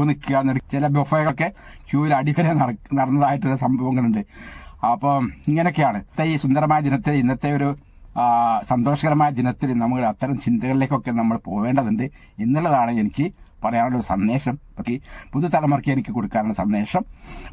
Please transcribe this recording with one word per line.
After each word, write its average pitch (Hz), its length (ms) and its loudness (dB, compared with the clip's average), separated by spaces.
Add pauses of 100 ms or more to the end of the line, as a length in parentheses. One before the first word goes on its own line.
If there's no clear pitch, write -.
നിൽക്കുക, 135 460 0 (180)
ചില 143 140 0 (100)
ബൊഫകളൊക്കെ 151 520 0 (400)
ക്യൂവിൽ 151 300 0
അടിവരെ 151 420 2
നട-, 120 180 -2 (200)
നടന്നതായിട്ടുള്ള 135 640 2
സംഭവങ്ങളുണ്ട്. 127 580 0 (680)
അപ്പം 139 340 0 (260)
ഇങ്ങനെയൊക്കെയാണ്. 151 540 2
ഇന്നത്തെ - 300 -4
ഈ - 100 0
സുന്ദരമായ 151 440 2
ദിനത്തിൽ, 135 340 0
ഇന്നത്തെ 127 360 0
ഒരു, 143 120 0 (520)
ആ, 123 40 4 (460)
സന്തോഷകരമായ 147 580 2 (100)
ദിനത്തിൽ 127 320 -2 (100)
നമ്മൾ 123 300 0
അത്തരം 135 320 -4
ചിന്തകളിലേക്കൊക്കെ 127 800 0
നമ്മൾ 113 160 0 (100)
പോവേണ്ടതുണ്ട് 110 580 0 (380)
എന്നുള്ളതാണ് 135 480 2 (100)
എനിക്ക് 135 240 0 (380)
പറയാനുള്ള 117 340 0
ഒരു 107 120 -4
സന്ദേശം. 110 440 0 (260)
ഓക്കെ, 117 140 -6 (380)
പുതുതലമുറയ്ക്ക് 151 600 0
എനിക്ക് 117 220 -2
കൊടുക്കാനുള്ള 107 420 -2
സന്ദേശം, 104 440 0 (500)